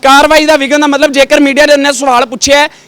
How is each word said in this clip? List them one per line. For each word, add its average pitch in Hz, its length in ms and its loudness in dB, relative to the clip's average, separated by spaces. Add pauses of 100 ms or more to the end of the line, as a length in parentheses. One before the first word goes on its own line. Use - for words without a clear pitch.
ਕਾਰਵਾਈ 294 420 2
ਦਾ 311 120 2
ਵਿਘਨ 277 240 -2
ਦਾ 302 60 0
ਮਤਲਬ, 285 240 0
ਜੇਕਰ 277 280 0
ਮੀਡੀਆ 285 260 0
ਦੇ 294 120 2
ਨੇ 277 140 -2
ਸਵਾਲ 254 340 -2
ਪੁੱਛਿਆ 262 340 -2
ਹੈ 294 80 0 (200)